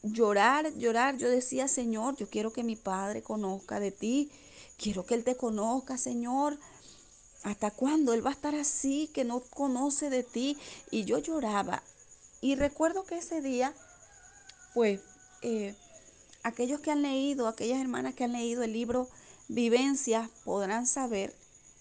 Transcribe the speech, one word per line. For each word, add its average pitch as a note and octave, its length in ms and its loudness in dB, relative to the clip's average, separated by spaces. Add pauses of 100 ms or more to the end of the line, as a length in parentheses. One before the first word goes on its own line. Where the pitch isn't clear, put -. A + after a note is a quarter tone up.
(120)
llorar, A3+ 640 4
llorar. A#3 400 2
Yo B3 120 0
decía, B3+ 380 0
"Señor, A#3+ 480 -2
yo G#3 140 -8
quiero A3 240 -2
que A#3+ 100 -4
mi A3+ 120 -2
padre G3 480 -4
conozca G3+ 560 -4
de G3+ 120 -2
ti. C4+ 400 0 (460)
Quiero F#3+ 280 -4
que A#3 100 0
él A#3+ 80 -2
te B3+ 120 2
conozca, B3 640 -2
Señor. B3+ 600 -2 (840)
¿Hasta G#3 280 -4
cuándo C#4 420 2
él A#3 120 2
va C#4 60 2
a - 20 -4
estar D4 220 -4
así, D4 580 -2
que C4+ 100 0
no A#3+ 180 -2
conoce C#4 680 -2
de B3+ 140 0
ti?". C4+ 340 -2 (340)
Y G#3+ 140 0
yo A3+ 140 0
lloraba. G#3+ 640 -2 (580)
Y C4+ 140 2
recuerdo E4 500 2
que E4+ 120 -6
ese E4 240 -4
día, C4+ 320 0 (1000)
pues, G#3 280 4 (400)
eh, G#3+ 340 -2 (680)
aquellos B3 360 -2
que D4+ 120 0
han D4 100 4
leído, C4+ 460 2
aquellas A#3+ 340 0
hermanas B3+ 320 -2
que B3+ 100 -4
han A#3+ 100 0
leído A#3 300 -2
el A3+ 100 -2
libro A#3+ 340 0 (400)
Vivencias A#3 840 2 (140)
podrán G3+ 440 0
saber A#3 480 -2 (460)